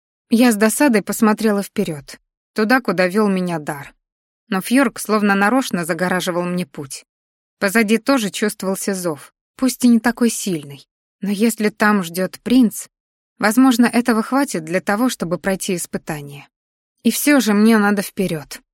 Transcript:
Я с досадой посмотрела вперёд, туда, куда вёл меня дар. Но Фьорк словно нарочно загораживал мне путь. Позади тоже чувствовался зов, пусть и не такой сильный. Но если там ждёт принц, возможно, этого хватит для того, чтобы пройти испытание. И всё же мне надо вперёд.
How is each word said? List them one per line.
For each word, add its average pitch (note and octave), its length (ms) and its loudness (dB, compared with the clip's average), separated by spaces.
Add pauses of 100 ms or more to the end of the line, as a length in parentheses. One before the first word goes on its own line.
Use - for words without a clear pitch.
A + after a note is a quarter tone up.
(300)
Я A#3+ 220 4
с G#3 40 0
досадой A3 480 2
посмотрела G#3 600 0
вперёд, E3+ 560 -8 (340)
туда, A3+ 280 2
куда F#3 260 0
вёл G#3 220 0
меня F3+ 300 -2
дар. C#3+ 340 -12 (560)
Но F#3+ 120 -2
Фьорк B3+ 380 0
словно G#3 360 0
нарочно G3+ 500 0
загораживал F3 580 -2
мне F3+ 220 -4
путь. - 400 -14 (540)
Позади G#3+ 380 2
тоже A3+ 320 0
чувствовался G3 640 -4
зов, F3 400 -8 (220)
пусть B3+ 300 -2
и - 20 6
не A#3 140 6
такой A#3 280 0
сильный. D3 560 -6 (360)
Но F#3+ 80 -6
если G#3 400 0
там G#3 340 2
ждёт F3 380 -6
принц, A#3+ 460 2 (520)
возможно, A#3+ 460 4
этого A3+ 360 2
хватит A#3 440 -2
для F3 160 -2
того, G#3+ 260 0
чтобы F3 300 -4
пройти F#3+ 380 -4
испытание. D3 720 -10 (540)
И A#3 80 2
всё C#4+ 280 2
же G#3 140 2
мне G#3+ 240 6
надо G3+ 240 2
вперёд. E3+ 600 -6 (120)